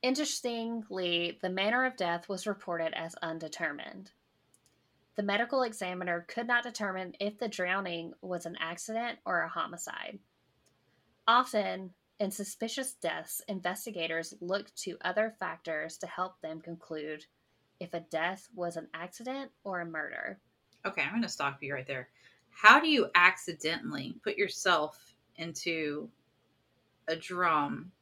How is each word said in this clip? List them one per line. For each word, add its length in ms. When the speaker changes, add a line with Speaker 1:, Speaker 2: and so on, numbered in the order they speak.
Speaker 1:
Interestingly, 1400
the 80
manner 360
of 120
death 320
was 180
reported 460
as 280
undetermined. 920
The 80
medical 400
examiner 640
could 200
not 160
determine 560
if 180
the 100
drowning 760
was 240
an 140
accident 680
or 160
a 80
homicide. 720
Often, 640
in 120
suspicious 640
deaths, 540
investigators 920
look 340
to 260
other 380
factors 580
to 100
help 340
them 200
conclude 640
if 140
a 60
death 560
was 220
an 160
accident 580
or 180
a 40
murder. 540
Speaker 2:
Okay, 160
I'm 120
gonna 160
stop 340
you 100
right 140
there. 220
How 300
do 80
you 280
accidentally 1080
put 140
yourself 800
into 720
a 80
drum 760